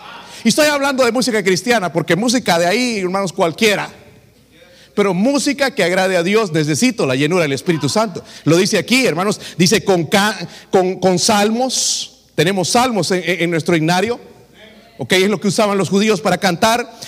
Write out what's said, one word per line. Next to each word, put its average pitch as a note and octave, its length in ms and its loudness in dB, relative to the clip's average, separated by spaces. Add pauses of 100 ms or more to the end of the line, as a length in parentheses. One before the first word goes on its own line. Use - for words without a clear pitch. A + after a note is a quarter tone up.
(440)
Y A3+ 60 4
estoy D4+ 180 2
hablando C#4 380 0
de A#3 60 2
música A3 320 -2
cristiana, F#3+ 500 0
porque E3+ 220 0
música A3 440 0
de F3 60 2
ahí, A3+ 340 0
hermanos, F#3+ 320 -4
cualquiera. F#3 580 0 (1040)
Pero G3+ 180 2
música C4+ 600 0
que G3+ 100 0
agrade F#3 340 2
a E3+ 60 2
Dios, G3+ 280 0
necesito D#3 540 0
la C3 100 0
llenura D3+ 280 0
del C#3+ 100 -2
Espíritu C#3+ 340 -2
Santo. G#3 360 -2 (200)
Lo D#3 140 4
dice G3 200 2
aquí, A#3+ 280 2
hermanos, F#3 340 -2 (180)
dice F#3 260 2
con F3+ 220 2
ca-, G3+ 320 0 (320)
con, F#3 300 2
con F#3 200 2
salmos. A3+ 1040 -2 (100)
Tenemos F3+ 340 0
salmos A#3 420 0
en, F3+ 120 0
en, E3+ 200 -2
en F3 80 -2
nuestro E3 240 0
himnario. F3+ 440 0 (800)
Ok, C#3 160 -4
es F#3 160 2
lo G#3 120 -2
que G#3 60 -2
usaban G3+ 320 0
los F3+ 100 -2
judíos G3+ 320 0
para F3+ 160 0
cantar. A3 720 -2